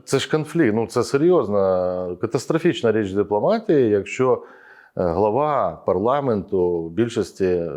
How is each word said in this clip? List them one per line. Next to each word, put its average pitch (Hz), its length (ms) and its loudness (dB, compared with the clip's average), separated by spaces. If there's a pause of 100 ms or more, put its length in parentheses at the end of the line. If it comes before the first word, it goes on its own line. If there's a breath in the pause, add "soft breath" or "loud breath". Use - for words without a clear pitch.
це 139 140 0
ж - 120 -6
конфлікт, 151 440 0
ну, 113 120 -2
це 120 160 0
серйозна, 95 1160 0
катастрофічна 135 720 0
річ 104 200 0
дипломатії, 120 800 2
якщо, 110 540 0 (540 loud breath)
е, 92 60 0
глава 104 840 0
парламенту 98 1000 0
в 82 80 -8
більшості 92 840 -2